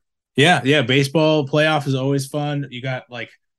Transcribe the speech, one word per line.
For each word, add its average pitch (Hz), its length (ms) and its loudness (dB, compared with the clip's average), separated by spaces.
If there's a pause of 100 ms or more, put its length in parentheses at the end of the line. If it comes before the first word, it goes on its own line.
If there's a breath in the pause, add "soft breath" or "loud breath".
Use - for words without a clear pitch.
(380)
Yeah, 151 260 4
yeah. 139 200 2
Baseball 143 680 0
playoff 151 360 2
is 135 100 -2
always 139 320 -2
fun. 147 420 -6
You 123 120 -14
got, 131 280 -8
like, 123 200 -12 (300)